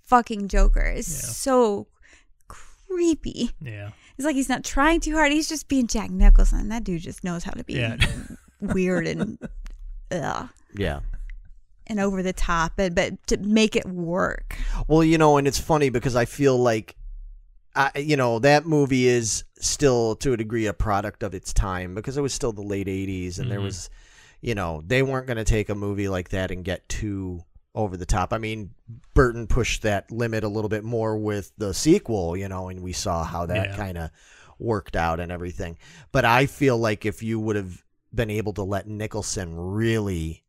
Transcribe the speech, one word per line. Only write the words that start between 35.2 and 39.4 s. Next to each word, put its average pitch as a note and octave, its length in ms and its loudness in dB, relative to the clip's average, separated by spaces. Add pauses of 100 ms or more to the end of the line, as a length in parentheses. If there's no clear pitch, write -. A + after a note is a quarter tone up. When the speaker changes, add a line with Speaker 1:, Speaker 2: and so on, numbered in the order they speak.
Speaker 3:
and F2 120 -8
everything. F2 460 -8 (340)
But C3 140 2
I B2 200 6
feel C3+ 300 2
like A2 300 -2
if G#2 160 -4
you A2+ 180 -4
would G#2+ 160 -2
have F#2 260 -8 (300)
been A2 180 -2
able G#2 240 -4
to G2+ 100 -6
let F#2+ 240 -4
Nicholson G#2 680 -6